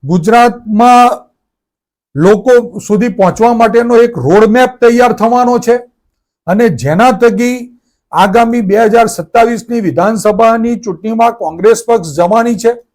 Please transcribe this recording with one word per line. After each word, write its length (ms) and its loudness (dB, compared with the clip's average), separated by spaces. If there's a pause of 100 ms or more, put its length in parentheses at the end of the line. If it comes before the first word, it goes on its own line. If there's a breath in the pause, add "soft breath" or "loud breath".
ગુજરાતમાં 1300 0 (800)
લોકો 640 2
સુધી 300 -2
પહોંચવા 440 0
માટેનો 440 0
એક 200 2
રોડમેપ 520 2
તૈયાર 440 0
થવાનો 460 0
છે 180 0 (680)
અને 240 0
જેના 420 0
થકી 720 -2 (300)
આગામી 500 0
બે 240 0
હજાર 200 2
સત્તાવીસની 760 -2
વિધાનસભાની 960 -2
ચૂંટણીમાં 560 -4
કોંગ્રેસ 560 -2
પક્ષ 280 -2
જવાની 400 0
છે 140 -2 (240)